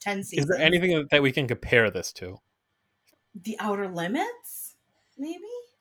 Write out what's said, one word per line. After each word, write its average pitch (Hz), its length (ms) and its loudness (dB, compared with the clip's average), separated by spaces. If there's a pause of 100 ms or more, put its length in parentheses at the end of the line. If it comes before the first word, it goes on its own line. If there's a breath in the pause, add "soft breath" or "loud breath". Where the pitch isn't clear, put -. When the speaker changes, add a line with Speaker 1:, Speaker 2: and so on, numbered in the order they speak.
Speaker 1:
ten 196 180 -4
Speaker 2:
Is 190 100 -8
Speaker 1:
seasons. 147 200 0
Speaker 2:
there 180 160 2
anything 175 320 4
that, 147 140 -2
that 147 100 6
we 135 100 4
can 135 160 0
compare 117 440 4
this 92 220 -6
to? 92 240 -12 (1000)
Speaker 1:
The 214 240 -10
Outer 202 280 -2
Limits, 214 880 -4 (420)
maybe? 330 260 -10 (380)